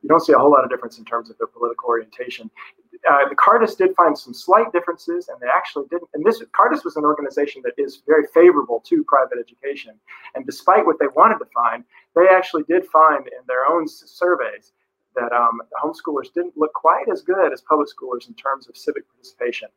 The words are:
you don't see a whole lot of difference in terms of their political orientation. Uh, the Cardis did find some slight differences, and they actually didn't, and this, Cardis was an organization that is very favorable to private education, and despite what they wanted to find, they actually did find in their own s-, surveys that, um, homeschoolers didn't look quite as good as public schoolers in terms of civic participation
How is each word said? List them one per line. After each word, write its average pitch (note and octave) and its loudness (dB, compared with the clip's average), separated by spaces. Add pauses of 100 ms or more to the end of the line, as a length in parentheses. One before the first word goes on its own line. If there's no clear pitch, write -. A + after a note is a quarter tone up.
you C#3+ -12
don't D#3+ 4
see D#3+ 2
a C3 6
whole C#3+ 4
lot C3 4
of A#2+ -8
difference A#2+ -10
in A2+ -20
terms A#2 -8
of A2 -20
their A2+ -8
political A#2 -8
orientation. A#2 -8 (600)
Uh, C#3+ 2
the C#3+ 0
Cardis A3 2
did F#3 0
find D#3+ 2
some - -18
slight G#3+ 0
differences, F3 -6
and B2+ -18
they B2 -8
actually D3 -4
didn't, E3+ -10
and D3+ -8
this, A3 -2 (160)
Cardis D#3+ 0
was D#3+ -8
an D3+ -4
organization C#3+ -4
that B2 -8
is C#3 -8
very D3+ 2
favorable D3 4
to D#3 0
private B2+ 0
education, A#2+ -12 (420)
and C3 -12
despite - 2
what D#3+ 0
they A2+ 0
wanted G#3 4
to - -12
find, A#2+ -4 (300)
they F3 6
actually F#3 2
did F3 -2
find D#3 2
in - -18
their C3 -2
own D#3+ 0
s-, - -16
surveys B2+ -4 (420)
that, A#2+ -6
um, A#2 0 (220)
homeschoolers D3+ -8
didn't F3 -6
look D3+ -2
quite F3+ 0
as F3 -6
good F3+ 0
as B2 -14
public D3 -2
schoolers B2 -12
in A#2 -20
terms C3+ -8
of - -20
civic - -10
participation - -12